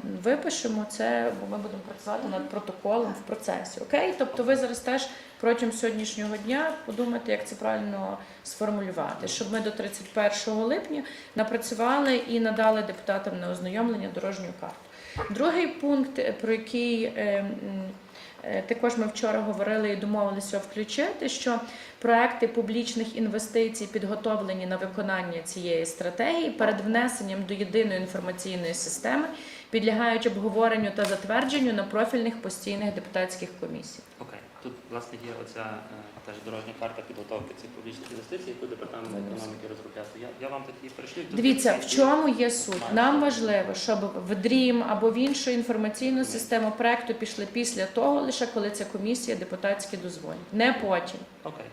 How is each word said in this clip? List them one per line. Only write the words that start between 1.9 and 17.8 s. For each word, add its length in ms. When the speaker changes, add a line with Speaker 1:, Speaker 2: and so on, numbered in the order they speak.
Speaker 1:
над 200
протоколом 640
в 140
процесі. 540
Окей? 380
Тобто 240
ви 140
зараз 220
теж 300
протягом 340
сьогоднішнього 600
дня 360
подумайте, 460
як 160
це 60
правильно 640
сформулювати, 840
щоб 240
ми 80
до 100
тридцять 420
першого 540
липня 360
напрацювали 800
і 240
надали 420
депутатам 580
на 100
ознайомлення 640
дорожню 320
карту. 160
Другий 360
пункт, 520
е, 220
про 120
який, 520
е, 340
м, 440